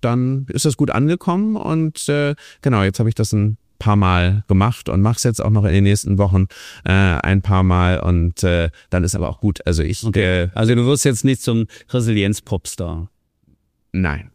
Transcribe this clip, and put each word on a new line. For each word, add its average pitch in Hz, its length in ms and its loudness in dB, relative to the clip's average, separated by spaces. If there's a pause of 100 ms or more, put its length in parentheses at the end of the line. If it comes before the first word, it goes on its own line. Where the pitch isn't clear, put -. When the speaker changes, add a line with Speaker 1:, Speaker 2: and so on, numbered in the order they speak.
Speaker 1:
dann 127 420 -2
ist - 160 -6
das 147 140 0
gut 139 120 0
angekommen 175 680 0
und, 160 500 -4
äh, 147 260 -2 (280)
genau, 120 220 2
jetzt 98 160 0
habe 110 100 0
ich 110 60 -2
das 110 180 -2
ein 107 240 0 (220)
paar 104 160 2
Mal 92 520 2
gemacht 101 420 0
und 95 120 0
mach's 113 220 0
jetzt 117 200 0
auch 104 60 0
noch 107 160 2
in 85 80 2
den 98 120 4
nächsten 101 340 2
Wochen, 95 260 2 (400)
äh, 90 60 0
ein 95 500 2
paar 95 220 2
Mal 90 360 2
und, 85 440 0
äh, 87 260 0 (220)
dann 90 120 0
ist - 120 -2
aber - 120 -4
auch - 120 -10
gut. - 260 -4
Also 82 160 0
ich, 87 240 -4
Speaker 2:
Okay. 92 380 0
Speaker 1:
äh, 90 100 -4
Speaker 2:
Also 110 220 0
du 120 100 0
wirst 139 180 0
jetzt 135 220 0
nicht 135 160 0
zum 113 240 -2 (240)
Resilienz-Popstar? 98 1200 -4 (840)
Speaker 1:
Nein. 82 420 -4